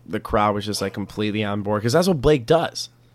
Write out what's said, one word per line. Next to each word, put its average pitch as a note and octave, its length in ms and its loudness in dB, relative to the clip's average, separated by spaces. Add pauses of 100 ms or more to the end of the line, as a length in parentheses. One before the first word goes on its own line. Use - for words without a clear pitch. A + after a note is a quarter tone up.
the G#2+ 160 -6
crowd G#2 340 2
was G2+ 100 -6
just, G#2 160 -4
like, G2 120 -4
completely G#2+ 500 -4
on G#2 200 -4
board, G#2 200 -2
'cause A#2 80 0
that's E3+ 160 4
what E3 140 0
Blake C#3 240 4
does. D#3+ 420 0 (280)